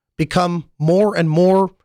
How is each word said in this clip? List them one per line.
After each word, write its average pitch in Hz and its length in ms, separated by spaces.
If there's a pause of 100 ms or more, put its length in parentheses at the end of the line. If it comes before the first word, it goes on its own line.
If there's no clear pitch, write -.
(180)
become 175 580
more 196 400
and 165 140
more 185 400 (140)